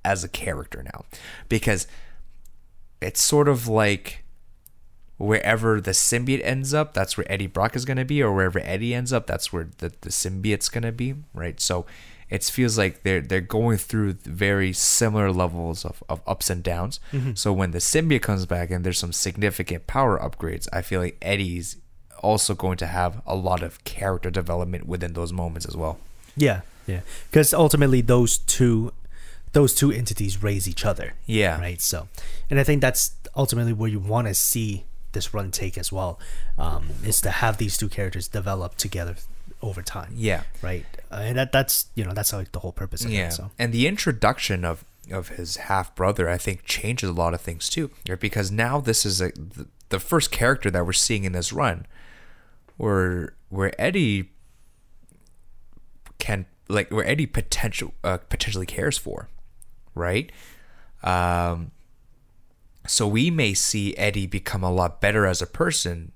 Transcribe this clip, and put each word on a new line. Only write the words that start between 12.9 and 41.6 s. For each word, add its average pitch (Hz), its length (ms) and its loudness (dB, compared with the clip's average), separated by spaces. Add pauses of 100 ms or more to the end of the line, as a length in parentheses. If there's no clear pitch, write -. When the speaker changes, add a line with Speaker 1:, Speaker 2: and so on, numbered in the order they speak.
Speaker 1:
they're, 95 180 2
they're 92 200 0
going 110 360 2
through 104 360 0 (100)
very 98 480 2
similar 104 600 4
levels 85 520 0
of, - 240 -8
of 76 200 -4
ups - 220 -2
and 87 140 -2
downs. 90 360 -4 (120)
Speaker 2:
Mm-hmm. 131 220 -2
Speaker 1:
So 104 180 0
when 92 200 2
the 87 80 -2
symbiote 156 420 4
comes 95 240 0
back 87 260 -2
and 90 140 -2
there's 90 140 0
some 87 120 -4
significant 92 760 -2
power 131 320 4
upgrades, 82 520 -6
I 90 120 -2
feel 92 180 -2
like 90 200 -4
Eddie's 87 560 -2 (440)
also 104 320 4
going 92 240 0
to 82 100 -4
have 90 380 0
a 90 100 -2
lot 90 280 0
of - 200 -12
character 92 460 -2
development 87 560 -2
within 85 280 -4
those 85 200 -4
moments 85 320 -4
as 69 100 -8
well. 80 240 -4 (380)
Speaker 2:
Yeah, 117 240 4 (240)
yeah. 90 160 -4 (300)
'Cause 156 220 8
ultimately 143 480 6
those 120 360 6
two, 117 560 4 (600)
those 143 200 6
two 143 180 4
entities 104 520 0
raise 101 240 0
each - 180 -2
other. - 280 0 (120)
Speaker 1:
Yeah. 98 340 4
Speaker 2:
Right? 87 220 -4
So, - 260 -2 (420)
and 139 100 6
I 139 40 6
think 143 180 6
that's 127 300 2 (240)
ultimately 117 380 2
where 110 160 0
you 107 100 -2
wanna 107 360 0
see 107 500 0 (280)
this - 200 -2
run 98 160 -2
take 92 260 -4
as - 160 -4
well, 92 280 -4 (400)
um, 76 300 2 (140)
is 107 180 2
to 98 100 0
have 110 260 2
these 101 200 0
two 107 120 0
characters 95 380 -4
develop 98 500 -4
together 87 380 -4 (460)
over 90 200 -6
time. 92 340 -10
Speaker 1:
Yeah. 107 280 0 (180)
Speaker 2:
Right? 87 240 -4 (260)
Uh, - 120 -10
and 120 140 -2
that, 131 140 0
that's, - 440 2